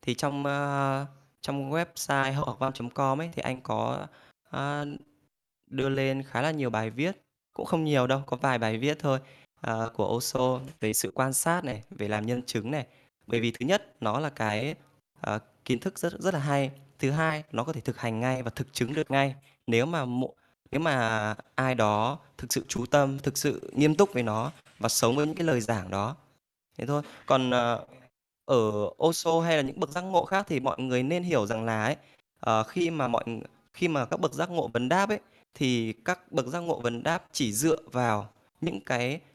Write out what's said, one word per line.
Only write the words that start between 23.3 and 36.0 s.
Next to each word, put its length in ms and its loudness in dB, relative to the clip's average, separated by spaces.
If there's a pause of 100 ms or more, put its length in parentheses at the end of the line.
sự 360 -2
nghiêm 200 6
túc 180 4
với 100 0
nó 280 -2 (280)
và 100 0
sống 280 4
với 100 4
những 80 -2
cái 120 0
lời 140 4
giảng 300 -2
đó. 260 -2 (640)
Thế 80 -6
thôi. 160 0 (240)
Còn, 240 4
ờ, 340 2 (600)
ở 260 4 (340)
Osho 360 2
hay 160 4
là 60 2
những 180 -4
bậc 100 -4
giác 100 -4
ngộ 240 2
khác 240 0
thì 120 0
mọi 200 -2
người 220 0
nên 200 0
hiểu 240 2
rằng 180 -2
là 200 0
ấy, 120 0 (440)
ờ, 220 4
khi 280 0
mà 180 -2
mọi, 160 0 (480)
khi 160 0
mà 160 0
các 160 -4
bậc 120 0
giác 180 -4
ngộ 220 -2
vấn 160 0
đáp 200 4
ấy, 100 -2 (360)
thì 380 0 (120)